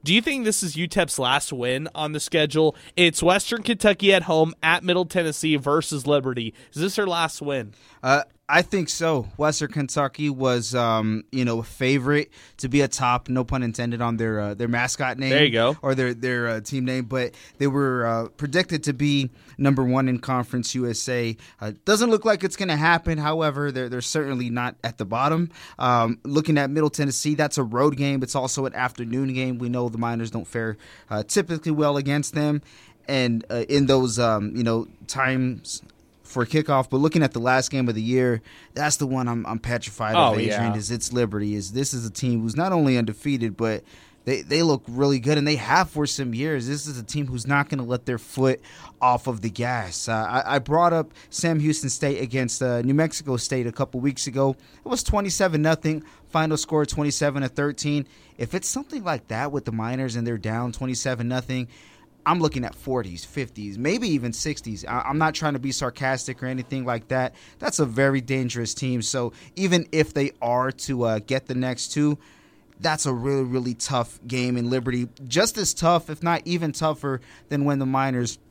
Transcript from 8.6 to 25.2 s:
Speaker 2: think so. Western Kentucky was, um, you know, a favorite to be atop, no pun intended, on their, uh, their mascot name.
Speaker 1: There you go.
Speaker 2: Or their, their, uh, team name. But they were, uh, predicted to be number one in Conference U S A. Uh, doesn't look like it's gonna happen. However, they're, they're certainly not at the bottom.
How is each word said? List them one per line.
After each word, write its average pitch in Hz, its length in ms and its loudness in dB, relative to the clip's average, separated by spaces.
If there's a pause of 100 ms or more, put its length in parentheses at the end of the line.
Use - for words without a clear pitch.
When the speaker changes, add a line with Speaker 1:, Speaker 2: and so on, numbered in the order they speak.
Speaker 2:
think 180 260 0
so. 160 340 0 (140)
Western 151 360 0
Kentucky 147 580 -2
was, 123 420 0
um, 110 600 2
you 131 120 0
know, 117 140 0
a 113 60 -6
favorite 135 640 0 (280)
to 131 100 -6
be 139 120 4
atop, 123 480 0
no 127 140 0
pun 127 220 -2
intended, 117 360 -4
on 117 180 0
their, 110 200 0
uh, 104 160 -2
their 117 140 -2
mascot 123 500 0
name. 135 120 -2
Speaker 1:
There 143 140 6
you 139 60 4
go. 117 320 2
Speaker 2:
Or 135 140 2
their, 123 180 0
their, 120 320 -2
uh, 113 140 -2
team 127 240 -4
name. 127 220 -2
But 127 280 -4 (240)
they 139 80 2
were, 131 400 0
uh, 113 220 -2
predicted 151 560 -2
to 147 80 0
be 139 380 2 (280)
number 135 240 4
one 131 260 2
in 123 120 0
Conference 123 560 -4
U 123 120 -2
S 113 200 -4
A. 120 280 -2 (240)
Uh, 107 120 -8 (120)
doesn't 214 240 4
look 214 160 4
like 214 200 2
it's 185 100 -2
gonna 180 220 0
happen. 165 420 2
However, 147 540 0
they're, 127 160 -4
they're 123 120 -4
certainly 131 480 -2
not 120 360 -4
at 117 140 -6
the 110 60 -4
bottom. 151 460 2 (300)